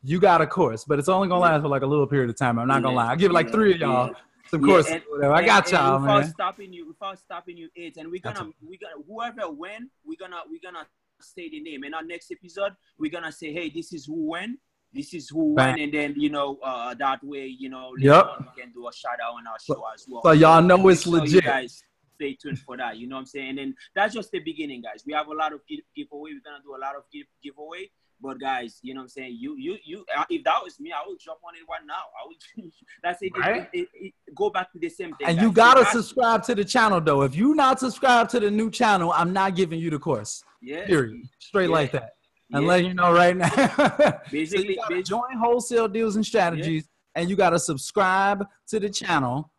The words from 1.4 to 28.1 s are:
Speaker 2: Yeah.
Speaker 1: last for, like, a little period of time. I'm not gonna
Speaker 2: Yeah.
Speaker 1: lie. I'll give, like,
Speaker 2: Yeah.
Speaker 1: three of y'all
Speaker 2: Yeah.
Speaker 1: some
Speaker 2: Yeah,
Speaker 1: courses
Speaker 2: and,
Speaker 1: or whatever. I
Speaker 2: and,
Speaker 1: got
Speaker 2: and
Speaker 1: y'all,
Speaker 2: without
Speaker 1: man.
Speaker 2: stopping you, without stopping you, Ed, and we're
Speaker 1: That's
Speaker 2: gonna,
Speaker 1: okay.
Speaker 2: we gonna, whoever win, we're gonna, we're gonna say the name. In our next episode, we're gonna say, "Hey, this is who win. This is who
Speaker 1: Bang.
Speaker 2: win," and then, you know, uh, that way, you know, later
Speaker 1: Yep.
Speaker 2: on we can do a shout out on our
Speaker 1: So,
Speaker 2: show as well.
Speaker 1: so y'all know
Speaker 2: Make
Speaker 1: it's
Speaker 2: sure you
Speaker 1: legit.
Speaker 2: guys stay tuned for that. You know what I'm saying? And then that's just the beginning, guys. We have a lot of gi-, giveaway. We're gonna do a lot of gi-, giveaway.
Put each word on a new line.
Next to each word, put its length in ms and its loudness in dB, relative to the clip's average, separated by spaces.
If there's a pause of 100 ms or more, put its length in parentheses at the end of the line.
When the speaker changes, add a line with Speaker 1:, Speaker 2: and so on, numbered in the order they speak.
Speaker 2:
Yeah. 80 6
Speaker 1:
last 80 2
for, 80 -2
like, 140 0
a 40 -2
little 200 2
period 220 0
of 60 -6
time. 240 0
I'm 80 -2
not 140 2
gonna 140 0
Speaker 2:
Yeah. 80 2
Speaker 1:
lie. 80 -2
I'll 60 0
give, 140 4
like, 160 4
Speaker 2:
Yeah. 60 -10
Speaker 1:
three 220 4
of 40 -8
y'all 280 0
Speaker 2:
Yeah. 60 -10 (360)
Speaker 1:
some 120 -2
Speaker 2:
Yeah, 120 4
Speaker 1:
courses 180 6
Speaker 2:
and, 180 -6
Speaker 1:
or 60 -8
whatever. 200 2
I 20 6
Speaker 2:
and, 100 4
Speaker 1:
got 180 6
Speaker 2:
and 60 -4
Speaker 1:
y'all, 300 2
Speaker 2:
without 220 4
Speaker 1:
man. 80 -4
Speaker 2:
stopping 420 -8
you, 140 -16
without 320 -14
stopping 380 -16
you, 200 -20
Ed, 200 -16
and 140 -14
we're 100 -10
Speaker 1:
That's 180 -10
Speaker 2:
gonna, 100 -12
Speaker 1:
okay. 80 -20 (100)
Speaker 2:
we 100 -20
gonna, 180 -18 (120)
whoever 420 -10
win, 400 -16 (140)
we're 160 -14
gonna, 300 -14
we're 120 -16
gonna 240 -16 (360)
say 280 -18
the 120 -16
name. 240 -14
In 80 -14
our 100 -8
next 260 -14
episode, 460 -8 (220)
we're 140 -6
gonna 200 -12
say, 220 -14
"Hey, 160 -8
this 240 -12
is 140 -14
who 80 -10 (160)
win. 260 -8 (340)
This 240 -12
is 140 -14
who 260 0
Speaker 1:
Bang. 200 4
Speaker 2:
win," 100 -6
and 80 -6
then, 240 -4
you 120 0
know, 320 -4
uh, 340 -8
that 280 -2
way, 240 -12
you 220 -14
know, 220 -16
later 180 4
Speaker 1:
Yep. 160 10
Speaker 2:
on 300 -12
we 60 -20
can 120 -20
do 140 -14
a 60 -14
shout 320 -10
out 100 -10
on 120 -18
our 120 -12
Speaker 1:
So, 160 -8
Speaker 2:
show 80 -16 (100)
as 160 -20
well. 140 -14
Speaker 1:
so 100 6
y'all 280 10
know 160 6
Speaker 2:
Make 160 8
Speaker 1:
it's 100 2
Speaker 2:
sure 120 -2
you 60 4
Speaker 1:
legit. 240 6
Speaker 2:
guys 360 -4 (340)
stay 200 -8
tuned 240 -10
for 180 -18
that. 200 -8
You 100 -14
know 80 -12
what 60 -12
I'm 40 -16
saying? 260 -12
And 60 -8
then 180 -10 (200)
that's 180 0
just 180 -10
the 80 -6
beginning, 420 -10
guys. 240 -16
We 80 -8
have 160 -4
a 40 -10
lot 180 -2
of 160 -16
gi-, 160 -12 (120)
giveaway. 380 -14
We're 120 -18
gonna 180 -20
do 120 -18
a 20 -16
lot 180 -10
of 160 -18
gi-, 140 -18 (160)
giveaway. 480 -18 (320)